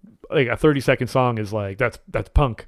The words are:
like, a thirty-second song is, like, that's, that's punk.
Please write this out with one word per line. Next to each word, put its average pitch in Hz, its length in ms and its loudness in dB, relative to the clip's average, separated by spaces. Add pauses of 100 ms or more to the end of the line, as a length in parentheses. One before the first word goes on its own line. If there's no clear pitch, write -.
(300)
like, 135 180 0
a 113 80 -2
thirty-second 139 500 2
song 123 320 0
is, 104 160 -6
like, 98 240 -6
that's, 120 200 -2 (100)
that's 113 220 -6
punk. 127 380 0